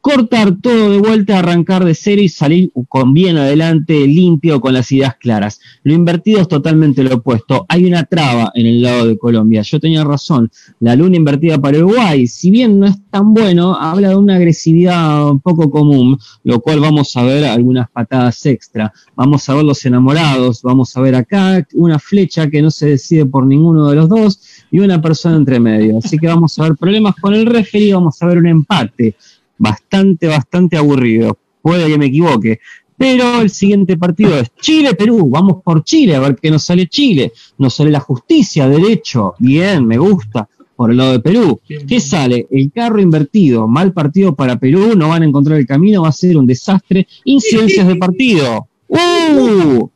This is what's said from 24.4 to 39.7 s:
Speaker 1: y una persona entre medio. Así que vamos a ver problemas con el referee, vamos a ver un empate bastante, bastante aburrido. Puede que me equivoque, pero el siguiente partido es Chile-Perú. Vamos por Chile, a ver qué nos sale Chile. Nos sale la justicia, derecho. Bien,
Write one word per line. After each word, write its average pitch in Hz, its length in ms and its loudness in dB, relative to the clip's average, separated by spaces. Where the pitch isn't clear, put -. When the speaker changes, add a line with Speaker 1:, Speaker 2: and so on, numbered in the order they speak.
Speaker 1:
y 160 80 0
una 185 240 2
persona 160 340 -2
entre 131 240 0
medio. 110 420 0
Así - 140 -4
que 160 100 -2
vamos 165 320 0
a 151 40 -2
ver 160 140 0
problemas 202 400 -2
con 202 180 -2
el 220 100 2
referee, 214 480 0
vamos 175 300 0
a 170 40 -2
ver 175 120 2
un 170 80 2
empate 147 680 -2
bastante, 170 640 -2
bastante 160 520 -2
aburrido. 120 580 0
Puede 165 260 0
que 151 120 0
me 143 80 0
equivoque, 127 540 0
pero 247 460 0
el 202 80 2
siguiente 196 480 0
partido 175 400 0
es 117 200 -4
Chile-Perú. 233 680 0
Vamos 170 340 0
por 160 220 0
Chile, 254 320 2
a 131 40 0
ver 135 200 -2
qué 156 100 -2
nos 156 140 0
sale 175 220 0
Chile. 202 440 0
Nos 135 160 0
sale 151 160 0
la 147 100 0
justicia, 151 640 0
derecho. 139 720 0
Bien, 151 480 0